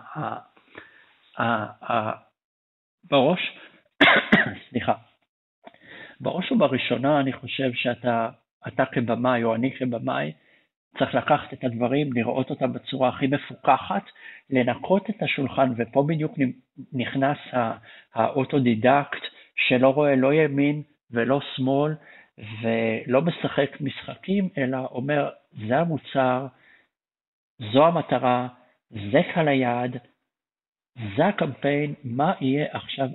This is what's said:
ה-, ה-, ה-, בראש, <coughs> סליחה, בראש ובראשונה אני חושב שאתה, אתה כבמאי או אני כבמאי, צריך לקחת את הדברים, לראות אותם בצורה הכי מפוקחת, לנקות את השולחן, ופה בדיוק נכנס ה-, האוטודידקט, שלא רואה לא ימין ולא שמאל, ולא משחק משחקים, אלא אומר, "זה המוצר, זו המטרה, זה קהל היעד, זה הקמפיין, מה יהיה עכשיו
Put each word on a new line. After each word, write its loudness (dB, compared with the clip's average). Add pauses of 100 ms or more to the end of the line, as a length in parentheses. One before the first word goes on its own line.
(140)
ה-, -6 (1040)
ה-, -2
ה-, -2 (1000)
בראש, 2 (440)
<coughs> 2
סליחה, 0 (1300)
בראש -4
ובראשונה 2
אני 0
חושב -4
שאתה, -2 (400)
אתה 0
כבמאי 0
או 2
אני -2
כבמאי, -4 (640)
צריך 0
לקחת 0
את -12
הדברים, 0
לראות -2
אותם -2
בצורה -2
הכי -2
מפוקחת, 0 (480)
לנקות 2
את -4
השולחן, 0
ופה 0
בדיוק -2 (600)
נכנס 0 (140)
ה-, -2 (380)
האוטודידקט, 2 (340)
שלא 4
רואה 4
לא 4
ימין 2 (280)
ולא 2 (140)
שמאל, 0 (680)
ולא 0
משחק -2
משחקים, -4 (100)
אלא -2 (120)
אומר, -2 (380)
"זה 2
המוצר, 0 (1300)
זו 8
המטרה, 0 (420)
זה 0 (140)
קהל 2
היעד, 0 (1200)
זה 4
הקמפיין, -2 (100)
מה 0
יהיה 0
עכשיו -6